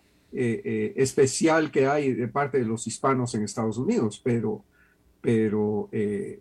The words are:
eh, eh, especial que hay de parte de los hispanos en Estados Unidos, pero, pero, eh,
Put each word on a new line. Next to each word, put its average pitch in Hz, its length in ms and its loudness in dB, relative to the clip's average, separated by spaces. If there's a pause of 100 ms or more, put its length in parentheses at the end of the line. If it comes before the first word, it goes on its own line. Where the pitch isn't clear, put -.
(320)
eh, 117 320 -2
eh, 110 320 -2
especial 151 760 2
que 135 160 4
hay 143 260 2
de 113 140 -2
parte 139 320 -2
de 120 60 0
los 110 200 -4
hispanos 127 480 -2
en 110 80 -2
Estados 110 380 -4
Unidos, 147 440 -2
pero, 110 400 -2 (580)
pero, 107 720 0
eh, 104 500 -4